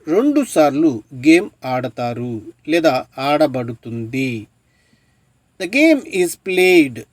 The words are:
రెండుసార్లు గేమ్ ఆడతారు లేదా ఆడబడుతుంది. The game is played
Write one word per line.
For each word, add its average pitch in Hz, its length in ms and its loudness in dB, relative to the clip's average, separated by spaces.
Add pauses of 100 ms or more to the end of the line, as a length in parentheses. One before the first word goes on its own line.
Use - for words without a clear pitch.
(140)
రెండుసార్లు 247 760 2 (360)
గేమ్ 175 200 4 (260)
ఆడతారు 120 600 -6 (380)
లేదా 160 220 4 (360)
ఆడబడుతుంది. 127 1000 -4 (1300)
The 185 80 -8 (100)
game 302 240 4 (200)
is 175 100 -2 (160)
played 180 480 4 (180)